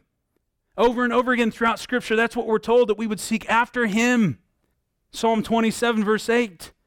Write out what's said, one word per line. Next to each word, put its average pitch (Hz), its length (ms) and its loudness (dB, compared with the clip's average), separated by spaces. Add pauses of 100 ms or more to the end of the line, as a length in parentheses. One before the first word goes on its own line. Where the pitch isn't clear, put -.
(760)
Over 240 260 2
and 240 80 0
over 247 220 2
again 233 180 2
throughout 226 280 -2
Scripture, - 360 -4
that's 226 220 0
what 226 100 -4
we're 220 120 0
told, 233 280 2
that 208 100 0
we 226 100 -4
would 208 120 -4
seek - 300 -6
after 240 380 0
him. 226 520 2 (720)
Psalm 226 320 -2
twenty-seven, 226 600 0
verse 208 260 -2
eight, 233 420 -2 (160)